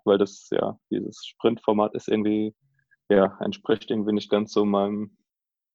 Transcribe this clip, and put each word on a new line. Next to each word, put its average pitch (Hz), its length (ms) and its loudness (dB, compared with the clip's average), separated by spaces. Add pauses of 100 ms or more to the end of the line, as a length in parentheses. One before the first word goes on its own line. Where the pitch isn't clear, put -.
weil 101 140 4
das, - 320 -4
ja, - 280 -2 (120)
dieses 104 360 -8
Sprintformat 107 720 0
ist - 100 -10
irgendwie, 107 480 -2 (540)
ja, 98 320 4
entspricht - 500 -4
irgendwie 107 220 -2
nicht 104 180 -2
ganz 104 220 0
so 104 120 2
meinem, 101 520 -2 (580)